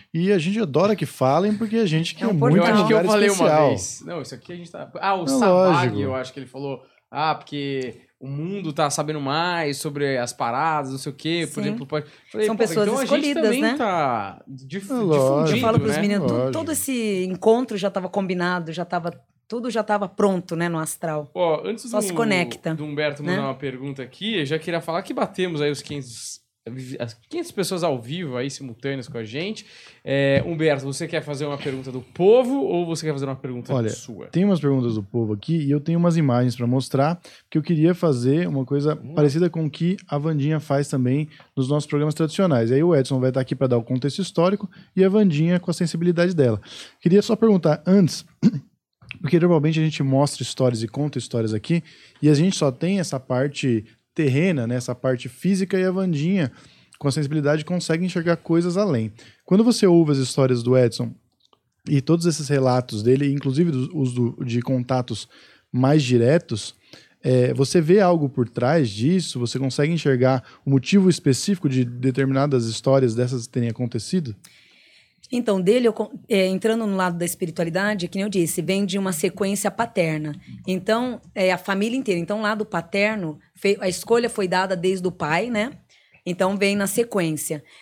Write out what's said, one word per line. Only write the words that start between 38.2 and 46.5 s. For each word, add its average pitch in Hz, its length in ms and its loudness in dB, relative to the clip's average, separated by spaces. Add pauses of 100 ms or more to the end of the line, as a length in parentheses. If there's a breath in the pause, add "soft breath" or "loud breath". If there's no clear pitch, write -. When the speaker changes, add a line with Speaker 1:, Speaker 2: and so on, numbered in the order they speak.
Speaker 1:
uma 139 180 -2
coisa 143 300 -2
Speaker 4:
Hum. 127 180 -14
Speaker 1:
parecida 160 380 2
com 165 160 -4
o 143 40 -2
que 175 260 -2 (100)
a 147 100 -4
Wandinha 151 440 0
faz 143 260 0
também 135 420 0 (280 loud breath)
nos 131 120 0
nossos 147 200 0
programas 151 260 0
tradicionais. 156 560 2
Aí 135 100 4
o 170 140 4
Edson 135 240 2
vai 127 120 2
estar 131 100 0
aqui 131 160 -4
pra 135 100 0
dar 123 100 2
o 113 60 0
contexto 131 400 -4
histórico 185 480 0 (240 loud breath)
e 185 100 4
a 190 60 4
Wandinha 175 480 4
com 175 100 -8
a 170 60 0
sensibilidade 175 580 0
dela. 123 280 4 (400 loud breath)